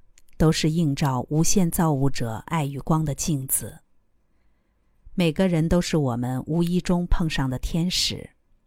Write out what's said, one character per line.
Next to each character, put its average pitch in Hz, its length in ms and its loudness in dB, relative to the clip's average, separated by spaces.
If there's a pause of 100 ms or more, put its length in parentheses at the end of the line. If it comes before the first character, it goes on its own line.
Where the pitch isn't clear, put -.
(380)
都 160 140 4
是 160 180 0
映 156 260 0
照 131 340 -2
无 151 140 2
限 180 260 4
造 160 220 2
物 139 180 2
者 113 380 -4
爱 160 180 -2
与 139 140 -8
光 160 240 0
的 139 120 -4
镜 135 320 -4
子。 - 320 -6 (1400)
每 170 160 2
个 190 160 2
人 165 200 2
都 175 140 4
是 175 160 0
我 127 200 0
们 127 280 -4
无 170 180 0
意 175 160 0
中 175 280 0
碰 160 220 4
上 131 200 -2
的 127 100 -4
天 175 300 -2
使。 - 420 -4 (360)